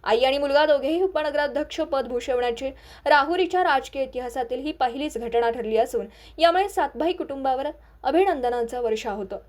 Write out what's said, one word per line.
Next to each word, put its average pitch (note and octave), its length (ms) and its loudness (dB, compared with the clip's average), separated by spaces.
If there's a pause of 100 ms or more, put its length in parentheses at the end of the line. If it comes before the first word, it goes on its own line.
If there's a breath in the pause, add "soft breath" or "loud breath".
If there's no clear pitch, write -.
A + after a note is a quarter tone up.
आई A3 140 4
आणि C4 200 4
मुलगा C#4+ 280 4
दोघेही D4+ 360 2
उपनगराध्यक्ष D4 760 -2
पद C4+ 280 -2
भूषवण्याची B3 640 -2 (360 loud breath)
राहुरीच्या E4+ 580 4
राजकीय C4+ 380 0
इतिहासातील B3 580 -6
ही D4+ 120 -6
पहिलीच C4+ 460 -4
घटना A#3 320 0
ठरली A3 260 -2
असून A#3 300 0 (320 loud breath)
यामुळे F4 300 4
सातभाई D#4+ 440 -2
कुटुंबावर C4+ 540 -4 (360 soft breath)
अभिनंदनाचा B3 760 0
वर्षाव A3 360 -2
होतो. G3+ 180 -8 (140)